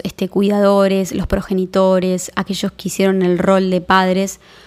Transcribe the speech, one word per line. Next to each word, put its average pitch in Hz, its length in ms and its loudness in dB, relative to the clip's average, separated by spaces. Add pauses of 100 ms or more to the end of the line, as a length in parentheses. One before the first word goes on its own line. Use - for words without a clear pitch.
este, 185 240 -6
cuidadores, 196 840 2
los 185 140 -4
progenitores, 185 1080 0
aquellos 196 360 -6
que - 160 -10
hicieron 190 360 0
el 180 160 2
rol 190 300 2
de 180 120 0
padres, 190 580 0 (280)